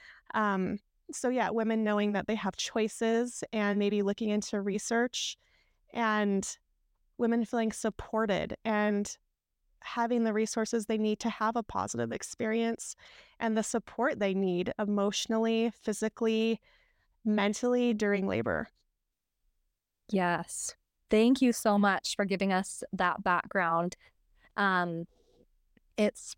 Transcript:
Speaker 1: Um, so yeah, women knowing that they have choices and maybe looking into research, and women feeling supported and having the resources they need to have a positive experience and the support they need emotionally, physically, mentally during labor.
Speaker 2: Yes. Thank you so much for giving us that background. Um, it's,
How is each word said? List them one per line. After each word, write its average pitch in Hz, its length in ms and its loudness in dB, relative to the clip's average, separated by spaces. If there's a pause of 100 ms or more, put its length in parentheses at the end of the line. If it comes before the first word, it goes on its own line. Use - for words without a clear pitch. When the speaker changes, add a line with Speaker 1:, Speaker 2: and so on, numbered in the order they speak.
(340)
Speaker 1:
Um, 202 460 0 (320)
so - 180 -2
yeah, 240 220 0
women 220 320 0
knowing 208 300 2
that 196 140 -2
they 220 80 0
have 196 220 -4
choices 226 840 -2 (100)
and 202 260 0
maybe 208 240 2
looking 208 260 -2
into 208 320 -2
research, 214 760 -2 (560)
and 208 640 0 (600)
women 233 280 2
feeling 226 280 0
supported - 920 -2
and 208 520 0 (680)
having 233 400 0
the 220 100 2
resources 220 540 0
they 220 100 0
need 214 220 0
to 233 100 -2
have 220 280 -2
a 233 60 0
positive 226 500 -4
experience - 840 -4 (440)
and 220 180 0
the 220 60 2
support - 560 -2
they 196 140 0
need 185 460 0
emotionally, 220 920 0
physically, 220 920 0 (640)
mentally 226 680 2
during 202 340 2
labor. 98 420 0 (1400)
Speaker 2:
Yes. 175 680 -2 (340)
Thank 233 320 6
you 240 120 6
so 208 240 2
much 202 380 2
for 202 100 0
giving 190 280 0
us - 300 -2 (100)
that 180 300 0
background. 175 720 0 (640)
Um, 175 480 2 (920)
it's, - 400 0